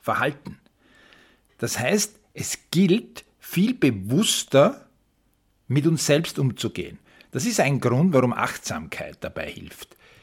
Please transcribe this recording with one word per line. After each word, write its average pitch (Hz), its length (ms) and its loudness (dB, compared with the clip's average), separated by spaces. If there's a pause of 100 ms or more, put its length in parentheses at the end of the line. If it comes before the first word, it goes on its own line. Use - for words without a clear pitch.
verhalten. - 580 -4 (1000)
Das - 200 -4
heißt, 175 400 -2 (160)
es - 240 -8 (140)
gilt, 190 520 2 (140)
viel 220 360 0
bewusster 139 1120 2 (800)
mit 139 180 2
uns 160 180 2
selbst 156 360 0
umzugehen. - 580 -4 (320)
Das 143 160 -4
ist 226 140 0
ein 139 180 2
Grund, 127 340 2
warum 127 200 4
Achtsamkeit 78 880 -8
dabei - 280 -10
hilft. - 480 -18 (260)